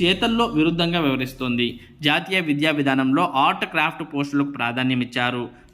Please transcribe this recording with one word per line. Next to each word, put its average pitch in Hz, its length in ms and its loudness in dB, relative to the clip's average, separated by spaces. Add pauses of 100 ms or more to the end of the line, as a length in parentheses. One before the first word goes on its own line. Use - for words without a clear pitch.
చేతల్లో 226 440 2
విరుద్ధంగా 170 540 2
వ్యవహరిస్తోంది. 127 800 -2 (220)
జాతీయ 170 380 0
విద్యా 156 320 0
విధానంలో 135 640 2
ఆర్ట్, 180 300 2
క్రాఫ్ట్ 156 500 -4
పోస్టులకు 143 360 0
ప్రాధాన్యం 127 500 0
ఇచ్చారు. 123 480 -2 (240)